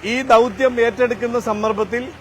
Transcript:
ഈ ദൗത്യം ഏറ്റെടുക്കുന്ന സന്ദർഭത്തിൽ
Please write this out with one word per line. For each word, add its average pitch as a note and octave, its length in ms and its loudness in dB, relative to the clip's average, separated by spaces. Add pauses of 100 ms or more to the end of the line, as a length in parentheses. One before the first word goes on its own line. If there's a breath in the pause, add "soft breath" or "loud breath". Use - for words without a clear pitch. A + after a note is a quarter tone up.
(120)
ഈ - 20 -2 (180)
ദൗത്യം A#3+ 480 4
ഏറ്റെടുക്കുന്ന A#3 600 0
സന്ദർഭത്തിൽ A3 640 -2 (160)